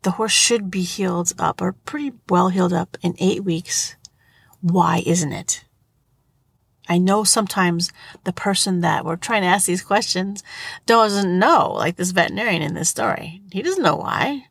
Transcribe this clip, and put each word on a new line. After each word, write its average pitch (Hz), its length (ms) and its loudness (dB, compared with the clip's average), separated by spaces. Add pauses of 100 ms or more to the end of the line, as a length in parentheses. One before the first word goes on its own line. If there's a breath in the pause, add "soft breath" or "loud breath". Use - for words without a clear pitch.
The 185 100 0
horse 220 220 -2
should 208 380 2
be 190 100 -4
healed 175 580 -2
up, 165 220 -2
or 180 100 -2
pretty 294 400 -8 (160)
well 185 220 4
healed 180 240 2
up, 175 280 -4
in 175 180 -2
eight 196 260 0
weeks. - 500 -4 (640 soft breath)
Why 175 460 2
isn't 170 260 0
it? - 320 -6 (1300)
I 175 80 2
know 196 260 4
sometimes 180 680 0 (340 loud breath)
the 180 80 -2
person 185 480 0
that 165 240 0
we're 165 100 -4
trying 208 280 0
to 180 40 2
ask 190 180 4
these 180 180 -2
questions 202 600 -2 (420 loud breath)
doesn't 202 540 4
know, 262 340 4
like 123 220 -2
this 180 160 -4
veterinarian 185 500 0
in 151 120 -4
this 160 160 -2
story. 160 520 -4 (100)
He 190 100 -4
doesn't 359 220 -2
know 165 120 4
why. - 560 -4